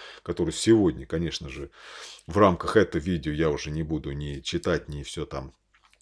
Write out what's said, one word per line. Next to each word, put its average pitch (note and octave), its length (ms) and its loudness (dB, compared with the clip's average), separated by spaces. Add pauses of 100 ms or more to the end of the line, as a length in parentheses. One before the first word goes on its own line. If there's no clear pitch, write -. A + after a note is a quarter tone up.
(240)
которую E2+ 280 -2
сегодня, F#2+ 540 4
конечно E2 420 -4
же, C#2 220 -12 (580)
в D#2+ 100 -4
рамках G2 380 6
этого F#2+ 260 6
видео D#2 300 0
я D2+ 180 2
уже D2 220 -4
не D#2 120 -4
буду D2+ 280 -4
ни C#2+ 300 -8
читать, E2 480 -2
ни D2 140 -8
всё D2+ 220 -8
там C#2 280 -10 (480)